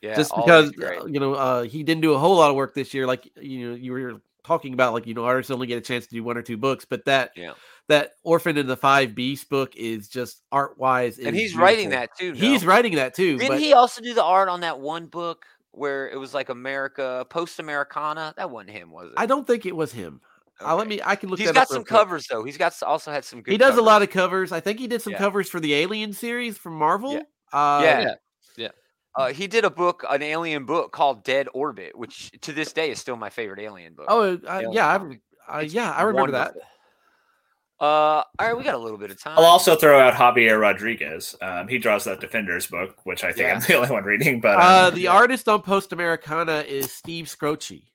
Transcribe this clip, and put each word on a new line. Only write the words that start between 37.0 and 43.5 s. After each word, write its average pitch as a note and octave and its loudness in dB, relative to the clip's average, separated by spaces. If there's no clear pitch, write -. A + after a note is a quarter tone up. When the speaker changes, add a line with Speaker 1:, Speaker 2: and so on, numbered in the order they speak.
Speaker 1:
Uh, - -2
all D3+ 4
right, A3+ 0
we B3+ -10
got C4 -2
a B2+ -4
little A2 -10
bit G2 -12
of F#2+ -20
time. D#3 -2
Speaker 4:
I'll E3 8
also F3 8
throw D3+ 8
out B2+ 8
Javier A#2 6
Rodriguez. G2 -2
Um, F#2 -8
he B2 -4
draws G#2+ 0
that G2 -8
Defenders - -6
book, F2+ -8
which F2+ -8
I F2 -2
think F2 -2
I'm F2+ 0